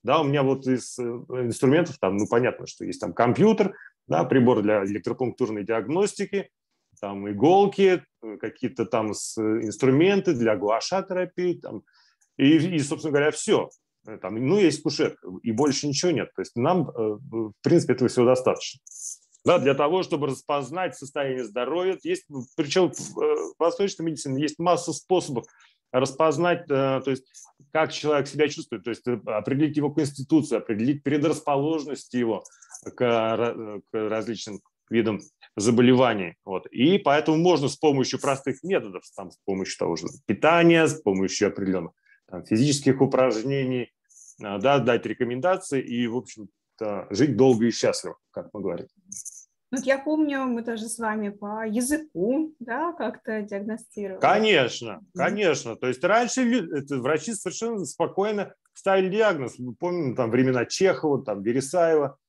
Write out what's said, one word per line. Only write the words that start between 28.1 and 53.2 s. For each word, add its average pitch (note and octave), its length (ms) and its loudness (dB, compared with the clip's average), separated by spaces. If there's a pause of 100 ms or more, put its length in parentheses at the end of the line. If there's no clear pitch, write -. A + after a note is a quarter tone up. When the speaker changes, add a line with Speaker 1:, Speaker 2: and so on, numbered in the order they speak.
Speaker 1:
себя D3 200 2
чувствует, A#2+ 360 -10
то A#2+ 60 -6
есть, - 180 -8
э, A#2+ 180 0
определить C3+ 500 -2
его D3 140 0
конституцию, C#3+ 680 0
определить A#2+ 440 -2
предрасположенность D3 1120 -2
его A2+ 300 -2 (520)
к - 40 -12
ра-, A2+ 800 0 (100)
к G#2+ 180 -4
различным G#2+ 520 -6 (300)
видам A2 300 0 (360)
заболеваний. A#2 800 4 (100)
Вот. F#2+ 220 -8
И D#3+ 320 2
поэтому D#3 400 2
можно E3 300 2
с - 80 -4
помощью C3+ 440 2
простых C3+ 420 -2
методов, A2+ 400 -4 (140)
там, F#2 140 -12
с - 140 -20
помощью F#2+ 340 -4
того E2+ 180 -2
же F2+ 100 -8 (200)
питания, E3 600 4
с D3+ 140 -2
помощью F#2+ 480 0
определённых, F#2 440 -2 (380)
там, F2 140 -12
физических C3+ 560 2
упражнений, B2+ 920 0 (500)
а, G2+ 160 -6
да, C#3 200 4
дать A#2 280 2
рекомендации C3 760 -2
и, A#2+ 240 -4
в A2+ 100 -4
общем-то, G#2+ 920 -10
жить A2 260 2
долго A#2+ 300 6
и A2+ 40 4
счастливо, F#2 460 -2 (140)
как F2 220 -12
мы G#2 100 -10
говорим. F#2 240 -6 (840)
Speaker 2:
Ну, C4 60 -4
вот C4+ 80 -6
я C#4 120 2
помню, D4 480 -2
мы A#3 180 -4
тоже A3+ 240 -8
с - 100 -10
вами G#3+ 300 -4
по G#3 360 -10
языку, B3+ 960 -2
да, B3+ 340 -6
как-то A3 500 -8